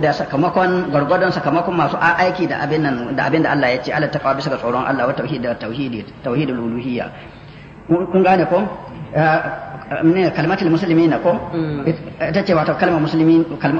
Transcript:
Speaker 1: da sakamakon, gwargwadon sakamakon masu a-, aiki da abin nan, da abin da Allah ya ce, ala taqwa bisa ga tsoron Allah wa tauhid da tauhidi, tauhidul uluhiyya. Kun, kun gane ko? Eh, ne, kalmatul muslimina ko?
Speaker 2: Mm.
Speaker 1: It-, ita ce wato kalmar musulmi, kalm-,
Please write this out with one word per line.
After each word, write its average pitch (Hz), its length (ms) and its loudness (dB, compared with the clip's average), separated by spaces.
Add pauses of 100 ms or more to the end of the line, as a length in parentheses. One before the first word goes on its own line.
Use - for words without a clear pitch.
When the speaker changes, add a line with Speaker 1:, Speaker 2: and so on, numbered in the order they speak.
Speaker 1:
da 151 80 4
sakamakon, 175 800 0
gwargwadon 143 400 2
sakamakon 170 480 0
masu 143 160 0
a-, 165 240 2
aiki 180 320 0
da - 160 -4
abin 156 160 0
nan, 127 320 -2
da 135 160 0
abin 156 160 2
da 135 80 0
Allah 135 160 2
ya 127 80 0
ce, - 160 -4
ala 151 160 -2
taqwa 135 240 -2
bisa 139 160 -4
ga 127 80 -4
tsoron 123 240 -2
Allah 131 240 0
wa 135 80 0
tauhid 131 320 -4
da 117 80 -2
tauhidi, 117 480 -6 (240)
tauhidul 127 320 -2
uluhiyya. 117 480 -4 (800)
Kun, 175 240 2
kun 190 80 4
gane 185 320 4
ko? 196 160 2 (480)
Eh, 156 240 2 (640)
ne, 175 320 4
kalmatul 175 360 0
muslimina 165 520 4
ko? 170 80 4 (240)
Speaker 2:
Mm. 151 320 -2
Speaker 1:
It-, 160 160 -2 (160)
ita 160 240 0
ce 202 80 0
wato 156 240 2
kalmar 175 240 2
musulmi, 160 400 4 (240)
kalm-, 143 160 2